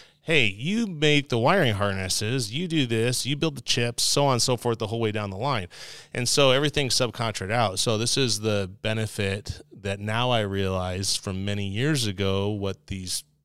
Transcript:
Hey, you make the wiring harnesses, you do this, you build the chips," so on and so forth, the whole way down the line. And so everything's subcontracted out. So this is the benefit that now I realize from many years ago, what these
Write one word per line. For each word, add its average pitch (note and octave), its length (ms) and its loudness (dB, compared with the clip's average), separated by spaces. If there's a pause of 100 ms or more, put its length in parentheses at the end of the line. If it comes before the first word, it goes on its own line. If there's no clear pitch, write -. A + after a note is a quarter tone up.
(220)
Hey, D3+ 240 4
you D#3+ 400 -2
make D3 420 2
the B2 100 0
wiring C#3 360 4
harnesses, G2+ 800 -2
you E3 160 -4
do D#3 180 2
this, A#2 400 0
you C3+ 80 0
build C#3+ 220 -2
the B2+ 60 -12
chips," - 420 0
so C#3+ 220 4
on C3 80 4
and A#2 80 2
so B2+ 140 2
forth, A#2 220 -2
the A2 80 -2
whole A2+ 140 -4
way A2 100 2
down G#2 200 -4
the F#2+ 60 -8
line. A2+ 300 -2 (480)
And A#2+ 140 -2
so C3+ 240 6
everything's C#3+ 420 2
subcontracted A2+ 560 -2
out. G#2+ 300 2
So A2+ 180 2
this A#2+ 180 0
is A#2 220 2
the G#2 320 0 (120)
benefit G#2+ 800 -2 (120)
that G2 260 -6
now A2 320 -2
I A#2 120 4
realize F#2+ 720 -2
from F#2+ 280 -6
many G2+ 220 -2
years B2 400 -2
ago, G2 440 -2
what G2 360 -6
these F#2 380 -6 (200)